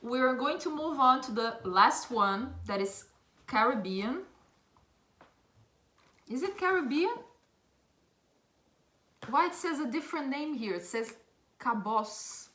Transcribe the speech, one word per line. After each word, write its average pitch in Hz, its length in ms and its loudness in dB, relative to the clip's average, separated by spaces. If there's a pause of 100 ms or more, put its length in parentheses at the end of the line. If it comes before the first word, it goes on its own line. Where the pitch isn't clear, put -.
we're 254 340 2
going 277 240 0
to - 100 -4
move 302 300 -4
on 262 220 8
to - 100 -8
the 226 320 -2
last 220 480 4
one, 214 420 0 (120)
that 202 160 -2
is - 240 -4 (420)
Caribbean. 220 760 0 (2000)
Is 254 140 -4
it 392 140 -4
Caribbean? 359 580 0 (2250)
Why 302 180 4
it 349 80 -4
says 320 240 -4
a 302 80 -2
different 294 420 -4
name 294 240 -4
here? 220 220 -4
It 175 80 -6
says 226 320 -4 (440)
Cabos. 214 960 -2